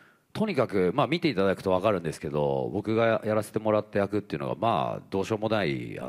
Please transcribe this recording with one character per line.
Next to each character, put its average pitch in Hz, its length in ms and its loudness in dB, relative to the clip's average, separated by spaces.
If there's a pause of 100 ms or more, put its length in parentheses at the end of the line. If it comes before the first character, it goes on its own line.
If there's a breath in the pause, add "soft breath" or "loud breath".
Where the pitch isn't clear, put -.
(340 loud breath)
と 220 120 -2
に 196 80 -2
か 117 140 2
く、 92 260 2
ま 139 100 2
あ、 - 20 4
見 165 140 -2
て 165 80 2
い 113 60 0
た 95 100 2
だ 95 120 4
く - 60 -14
と 98 80 0
分 92 100 4
か 107 100 4
る 92 100 0
ん - 20 -6
で 78 100 -4
す - 80 -14
け 80 80 -6
ど、 69 460 0
僕 107 200 -2
が 113 300 2
や 107 100 0
ら 107 80 2
せ - 100 -12
て 107 60 -4
も 107 140 0
ら 107 80 4
っ - 80 -6
た 104 100 -2
役 101 200 0
っ 98 40 0
て 98 140 -6
い - 20 -8
う 69 40 -6
の 65 60 -4
が、 60 60 -4
ま 78 440 0
あ、 50 100 -12
ど 98 120 -2
う 92 40 -2
し - 60 -8
よ 110 60 2
う 104 40 -14
も 107 80 -2
な 104 160 0
い、 58 340 -4
あ 60 100 -10